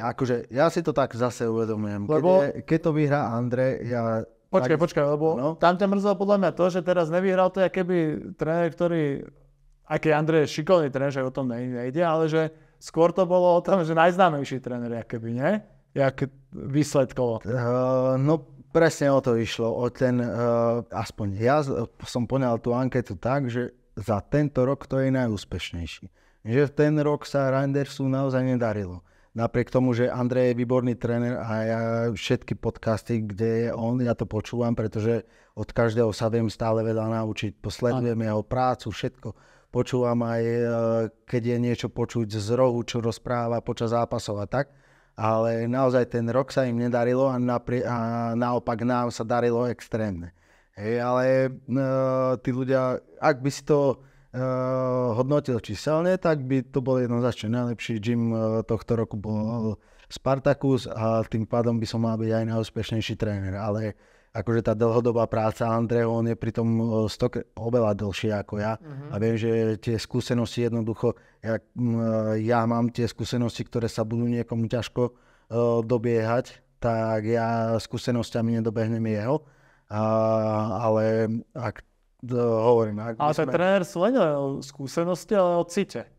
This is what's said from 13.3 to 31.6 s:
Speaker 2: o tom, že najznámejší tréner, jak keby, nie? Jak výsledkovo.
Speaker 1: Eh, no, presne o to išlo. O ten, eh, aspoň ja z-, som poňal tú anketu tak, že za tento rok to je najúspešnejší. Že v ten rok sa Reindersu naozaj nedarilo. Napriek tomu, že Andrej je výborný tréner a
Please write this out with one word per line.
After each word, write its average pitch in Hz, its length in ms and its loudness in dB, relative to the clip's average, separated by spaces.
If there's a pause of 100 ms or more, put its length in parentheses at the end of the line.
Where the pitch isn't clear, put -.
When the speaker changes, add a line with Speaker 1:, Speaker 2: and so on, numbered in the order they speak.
Speaker 2:
o 175 80 2
tom, 175 240 2
že 160 80 -2
najznámejší 165 640 4
tréner, 120 320 -6
jak 117 160 -6
keby, 113 240 -6
nie? 131 200 0 (440)
Jak 135 320 0 (240)
výsledkovo. 131 960 0
Speaker 1:
Eh, 113 80 -2 (640)
no, 151 240 2 (320)
presne 151 400 4
o 135 80 4
to 117 160 4
išlo. 113 320 -2
O 123 160 0
ten, 123 320 0
eh, 120 80 -2 (560)
aspoň 98 440 -6 (120)
ja 135 240 4
z-, 120 240 -4 (160)
som 120 240 -4
poňal 123 320 0
tú 120 160 -2
anketu 123 400 -2
tak, 131 320 -2
že 120 240 -4 (240)
za 104 240 -2
tento 139 480 0
rok 135 160 -2
to 135 160 -2
je 135 160 2
najúspešnejší. 95 960 -4 (320)
Že 117 240 2
v 135 80 -14
ten 151 240 4
rok 147 240 0
sa 139 320 -2
Reindersu 139 480 -2
naozaj 131 400 0
nedarilo. 107 560 -2 (320)
Napriek 117 400 -2
tomu, 127 240 2
že 123 160 2
Andrej 123 400 2
je 120 80 -2
výborný 123 400 0
tréner 120 400 -2
a 113 120 -6 (120)